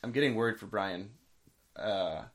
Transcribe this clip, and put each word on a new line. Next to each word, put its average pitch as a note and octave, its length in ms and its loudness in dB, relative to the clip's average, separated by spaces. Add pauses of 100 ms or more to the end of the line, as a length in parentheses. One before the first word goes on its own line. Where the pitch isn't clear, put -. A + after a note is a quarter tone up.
I'm A#2+ 100 -4
getting C3+ 220 4
worried A2+ 240 2
for G#2 80 -12
Brian, G2 440 -2 (640)
uh, F#2+ 460 0 (120)